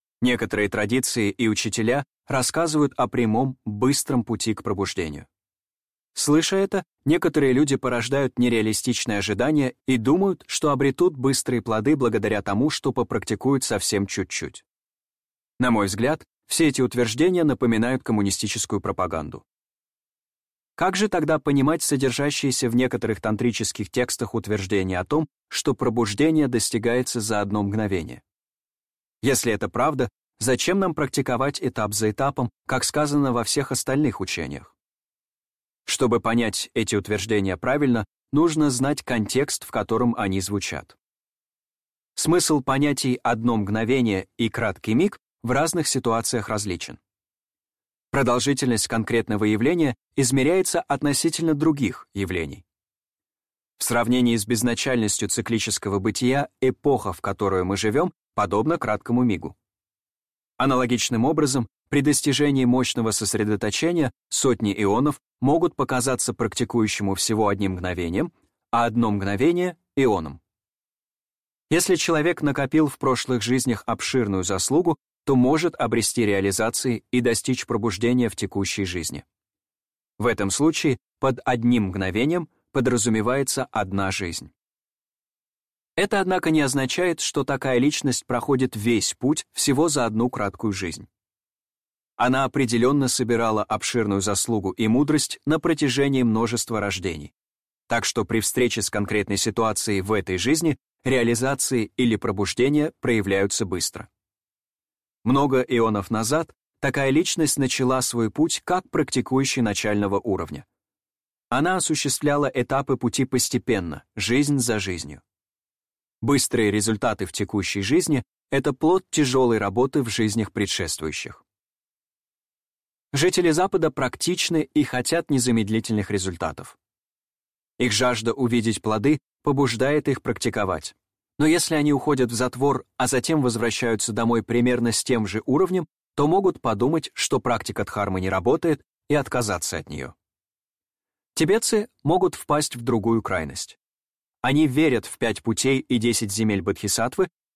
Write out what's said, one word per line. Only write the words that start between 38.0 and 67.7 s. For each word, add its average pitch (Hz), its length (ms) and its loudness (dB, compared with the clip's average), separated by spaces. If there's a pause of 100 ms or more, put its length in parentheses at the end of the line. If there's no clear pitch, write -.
нужно 151 400 2
знать 135 320 -2
контекст, 123 640 -2
в - 60 -16
котором 113 440 0
они 98 260 -2
звучат. 95 560 -6 (1200)
Смысл 160 460 2
понятий 135 600 0
«одно 117 360 0
мгновение» 107 680 0 (100)
и 117 120 0
«краткий 110 460 -2
миг» 185 240 2 (220)
в 117 100 -4
разных 156 360 0
ситуациях 117 640 -2
различен. 104 500 -6 (1120)
Продолжительность 127 800 2
конкретного 110 560 0
явления 131 500 2 (220)
измеряется 139 640 2
относительно 156 720 0
других 143 600 0
явлений. 85 520 -6 (1120)
В - 80 -6
сравнении 120 500 2
с 101 100 -2
безначальностью 117 840 -2
циклического 107 720 -2
бытия 123 500 0 (100)
эпоха, 127 540 0
в - 80 -12
которую 95 420 -2
мы 95 140 -2
живём, 117 340 0 (220)
подобна 107 440 0
краткому 117 460 -2
мигу. 101 320 -2 (1040)
Аналогичным 123 640 2
образом, 139 460 2 (180)
при 143 140 2
достижении 143 640 2
мощного 120 460 2
сосредоточения 107 1000 0 (160)
сотни 110 460 0
эонов 107 480 0 (180)
могут 160 340 2
показаться 127 600 -2
практикующему 107 840 -2
всего 107 320 0
одним 98 260 -2